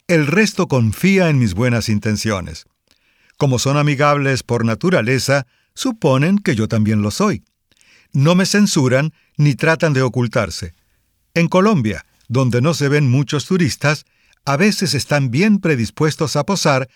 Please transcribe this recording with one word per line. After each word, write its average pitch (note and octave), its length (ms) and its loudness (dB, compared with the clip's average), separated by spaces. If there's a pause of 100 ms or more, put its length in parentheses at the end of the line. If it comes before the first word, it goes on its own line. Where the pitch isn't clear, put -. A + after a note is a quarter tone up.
el D#3+ 180 2
resto F#3+ 420 0
confía D#3+ 640 2
en D3 80 2
mis A2+ 160 2
buenas A#2 340 -2
intenciones. G#2 800 -4 (720)
Como C3+ 200 0
son C#3 200 -2
amigables C#3+ 680 0
por A#2 220 -2
naturaleza, C3 800 0 (300)
suponen F3 640 0
que E3 160 -2
yo G#2+ 120 -2
también G#2+ 340 0
lo G#2 100 -2
soy. - 340 -2 (680)
No D3+ 240 2
me F#3 100 2
censuran D#3 680 2 (240)
ni D3 180 2
tratan D#3 380 0
de C3 80 0
ocultarse. A2+ 720 -2 (640)
En E3+ 120 0
Colombia, F3+ 580 0 (220)
donde B2 340 0
no D#3 120 2
se C#3 160 -2
ven D3 200 2
muchos C#3 360 0
turistas, D3+ 580 -2 (400)
a C#3 140 -2
veces F#3+ 360 0
están C#3 380 -2
bien G3 280 2
predispuestos D3+ 760 -2
a D3 80 -2
posar, C#3+ 520 -2